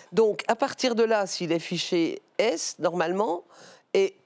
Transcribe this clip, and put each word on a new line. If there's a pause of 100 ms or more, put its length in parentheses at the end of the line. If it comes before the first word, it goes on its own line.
(100)
Donc,
à
partir
de
là,
s'il
est
fiché (180)
S,
normalement, (500)
et